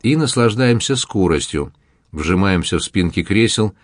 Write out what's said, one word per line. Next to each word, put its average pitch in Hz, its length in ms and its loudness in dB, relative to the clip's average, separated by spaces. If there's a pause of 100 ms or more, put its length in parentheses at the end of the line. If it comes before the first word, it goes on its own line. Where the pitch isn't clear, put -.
и 135 140 0
наслаждаемся 123 800 0
скоростью, 78 760 0 (400)
вжимаемся 90 640 0
в - 60 -8
спинки 87 380 -2
кресел, 107 600 0